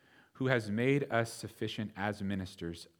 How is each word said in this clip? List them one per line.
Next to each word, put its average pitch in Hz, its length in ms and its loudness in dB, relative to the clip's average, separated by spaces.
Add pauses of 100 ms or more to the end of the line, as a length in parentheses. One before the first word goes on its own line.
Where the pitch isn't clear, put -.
(340)
who 131 140 0
has 117 220 4
made 135 400 4
us 117 220 2
sufficient - 640 -6
as 104 260 -2
ministers 90 640 -4 (140)